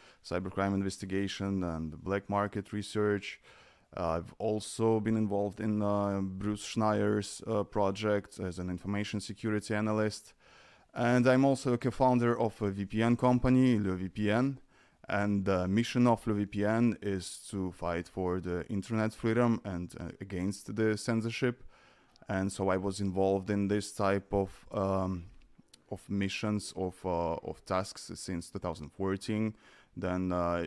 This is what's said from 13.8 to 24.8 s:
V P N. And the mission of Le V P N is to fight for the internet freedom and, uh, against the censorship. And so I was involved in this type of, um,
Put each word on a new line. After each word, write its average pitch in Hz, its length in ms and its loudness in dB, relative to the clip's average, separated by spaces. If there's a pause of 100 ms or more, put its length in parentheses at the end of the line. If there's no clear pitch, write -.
V 92 140 -4
P 107 200 0
N. 127 280 2 (500)
And 101 380 0
the 92 200 2
mission 117 400 4
of 117 200 4
Le 110 80 2
V 104 100 0
P 104 220 0
N 113 340 2
is 95 500 -6
to 95 220 -2
fight 85 360 -4
for 92 320 -2
the 87 260 -4
internet 110 480 -2
freedom 117 500 2
and, 90 340 -6
uh, 82 100 -8 (120)
against 98 560 -4
the 110 220 4
censorship. 117 640 -2 (640)
And 98 240 0
so 95 160 0
I 95 80 4
was 98 240 -2
involved 95 480 2
in 101 200 0
this 104 240 0
type 98 420 0
of, 98 360 -2
um, 95 540 0 (640)